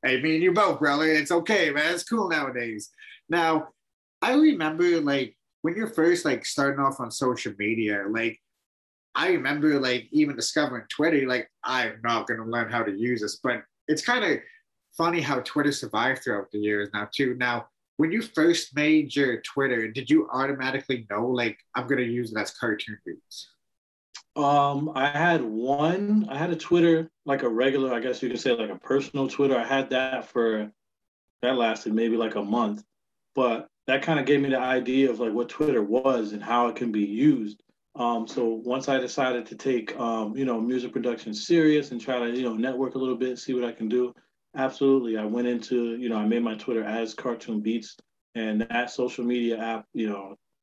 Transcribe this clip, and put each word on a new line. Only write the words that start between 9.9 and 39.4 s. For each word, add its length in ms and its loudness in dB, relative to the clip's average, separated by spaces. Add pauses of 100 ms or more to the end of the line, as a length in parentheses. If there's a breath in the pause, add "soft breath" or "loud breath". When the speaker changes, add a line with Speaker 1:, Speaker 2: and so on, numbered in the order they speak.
Speaker 1:
even 260 2
discovering 520 -2
Twitter, 380 0
like, 240 -2 (140)
"I'm 380 -2
not 240 0
gonna 200 -4
learn 260 -2
how 100 0
to 100 -2
use 300 -2
this," 140 -6
but 280 -4 (240)
it's 160 0
kinda 360 0 (560 loud breath)
funny 240 0
how 200 -2
Twitter 320 0
survived 520 -2
throughout 260 -4
the 80 -6
years 340 -2
now, 200 -6
too. 220 0
Now, 340 -2 (280)
when 140 2
you 120 -2
first 520 0
made 400 2
your 280 2
Twitter, 460 -2
did 220 -6
you 200 4
automatically 800 -4
know, 180 -2
like, 300 -2 (180)
"I'm 100 -4
gonna 160 0
use 300 -4
it 60 -4
as 120 -4
Cartoon 560 -6
Beats"? 460 -16 (840)
Speaker 2:
Um, 600 2
I 140 2
had 360 2
one, 840 0
I 100 -8
had 120 -2
a 60 -2
Twitter, 540 4 (160)
like, 160 0
a 80 0
regular, 420 2
I 80 0
guess 220 -4
you 80 -2
could 100 -4
say, 120 2
like, 180 -2
a 80 -10
personal 500 0
Twitter. 300 2
I 60 0
had 260 0
that 360 -2
for, 460 0 (680)
that 140 2
lasted 380 0
maybe, 220 2
like, 180 -2
a 100 -2
month, 380 -2 (520)
but 340 0 (180)
that 160 2
kinda 200 0
gave 180 4
me 100 0
the 80 2
idea 520 2
of, 100 -2
like, 140 -2
what 160 -2
Twitter 320 2
was 500 0
and 100 -10
how 260 2
it 80 -4
can 160 -4
be 120 2
used. 580 2 (320)
Um, 320 -2
so 220 -2
once 400 -4
I 100 2
decided 480 -2